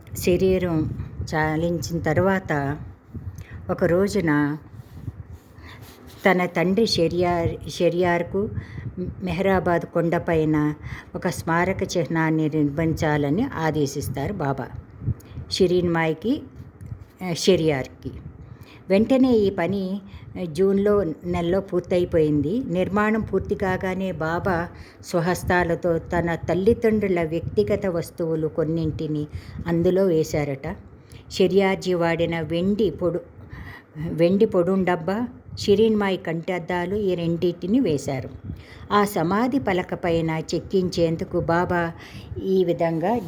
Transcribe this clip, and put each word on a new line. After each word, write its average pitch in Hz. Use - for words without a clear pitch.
శరీరం 180
చాలించిన 160
తర్వాత 156
ఒక 180
రోజున 165
తన 185
తండ్రి 185
షెరియార్, 170
షెరియార్కు 175
మెహరాబాద్ 180
కొండపైన 160
ఒక 175
స్మారక 180
చిహ్నాన్ని 160
నిర్మించాలని 151
ఆదేశిస్తారు 156
బాబా 139
షిరిన్ 175
మాయికి, 165
ఆ, 170
షెరియార్కి. 156
వెంటనే 247
ఈ 202
పని 190
జూన్లో 196
నెలలో 175
పూర్తయిపోయింది. 180
నిర్మాణం 202
పూర్తి 190
కాగానే 185
బాబా 170
స్వహస్తాలతో 170
తన 170
తల్లిదండ్రుల 196
వ్యక్తిగత 196
వస్తువులు 165
కొన్నింటిని 156
అందులో 175
వేశారట. 156
షెరియార్జీ 190
వాడిన 165
వెండి 180
పొడు-, 165
వెండి 170
పొడుం 190
డబ్బా, 180
షిరిన్ 214
మాయి 196
కంటద్దాలు, 175
ఈ 196
రెండింటిని 175
వేశారు. 139
ఆ 208
సమాధి 202
పలకపైన 170
చెక్కించేందుకు 170
బాబా 170
ఈ 190
విధంగా 165